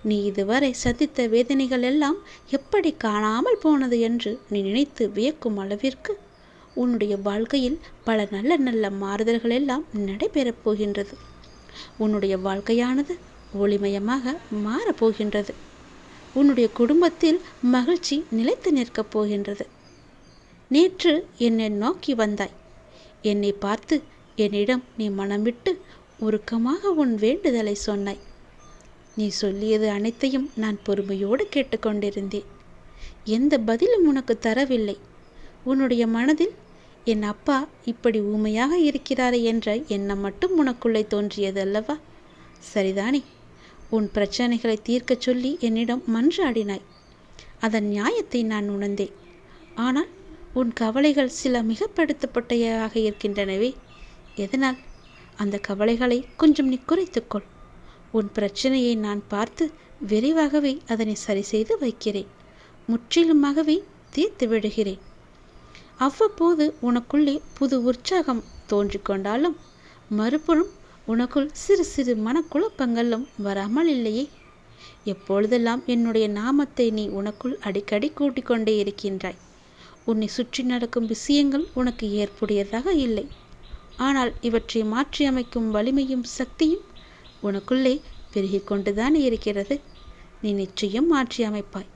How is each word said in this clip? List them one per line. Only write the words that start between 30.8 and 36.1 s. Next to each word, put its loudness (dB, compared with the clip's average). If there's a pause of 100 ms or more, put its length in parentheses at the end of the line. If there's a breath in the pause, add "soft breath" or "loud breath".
பொறுமையோடு -2
கேட்டுக்கொண்டிருந்தேன். -4 (800 loud breath)
எந்த 4
பதிலும் 4
உனக்கு 2
தரவில்லை. 0 (680 loud breath)
உன்னுடைய 2
மனதில் 2 (500 loud breath)